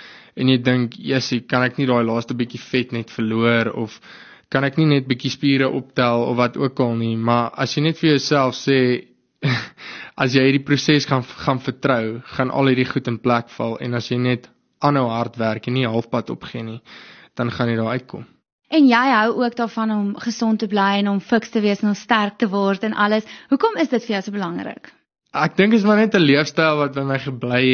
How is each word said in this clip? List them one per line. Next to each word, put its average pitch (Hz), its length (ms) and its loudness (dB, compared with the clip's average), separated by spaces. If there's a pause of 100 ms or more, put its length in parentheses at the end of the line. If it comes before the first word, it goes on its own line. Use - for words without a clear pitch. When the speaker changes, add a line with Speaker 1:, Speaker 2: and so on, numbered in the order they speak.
(360)
Speaker 1:
en 131 140 2
jy 131 80 6
dink, 123 400 0
"Jessie, 127 440 -2
kan 127 220 -2
ek 123 140 -2
nie 143 80 -2
daai 120 180 2
laaste 113 300 -4
bietjie 120 260 -6
vet 127 320 -4
net 117 200 -8
verloor 113 640 0
of 110 240 -8 (500)
kan 135 140 0
ek 139 140 -4
nie 160 80 4
net 139 220 2
bietjie 131 240 -4
spiere 135 380 0
optel 120 600 0
of 120 80 -2
wat 120 200 0
ook 135 220 -2
al 120 160 0
nie?" 113 220 -2
Maar 117 360 0
as 135 220 -4
jy 147 80 0
net 160 140 0
vir 160 180 2
jouself 135 400 0
sê, 135 240 0 (640)
<laughs> - 800 -6
as 127 120 2
jy 131 100 6
hierdie 135 200 2
proses 143 440 2
gaan, 131 140 0 (220)
gaan 131 180 0
vertrou, 120 580 -2 (140)
gaan 127 160 -2
al 135 200 2
hierdie 123 180 0
goed 127 220 -4
in 110 80 -4
plek 120 380 0
val 117 260 -4
en 120 160 -4
as - 120 -8
jy 123 100 -2
net 123 280 -2 (340)
aanhou 139 260 2
hard 117 300 -4
werk 113 280 -2
en 123 100 -2
nie 127 100 0
halfpad 117 460 -4
opgee 117 300 -10
nie, 113 160 -12 (600)
dan 120 120 -4
gaan 120 200 -2
jy 113 80 0
daar 113 180 -2
uitkom. - 280 -14 (480)
Speaker 2:
En 302 160 6
jy 240 240 4
hou 226 300 2
ook 240 120 -2
daarvan 220 380 -2
om 208 140 -2 (100)
gesond 220 420 -2
te 220 80 -4
bly 202 360 0
en 202 80 0
om 196 100 0
fiks 226 320 -2
te 220 80 0
wees 208 220 0
en 208 80 2
om 196 60 -2
sterk 208 440 -2
te 220 80 0
word 196 340 -2
en 220 120 -4 (100)
alles. 214 220 0 (240)
Hoekom 427 260 0
is 330 140 -2
dit 226 100 0
vir 214 140 -4
jou 190 100 -2
so 202 80 -8
belangrik? 185 560 -8 (440)
Speaker 1:
Ek 151 240 0
dink 208 160 6
is 202 120 4
maar 208 120 4
net 220 180 2
'n 190 60 4
leefstyl 151 560 4
wat 143 160 -2
by 139 160 -4
my 135 80 0
gebly 127 440 -2 (120)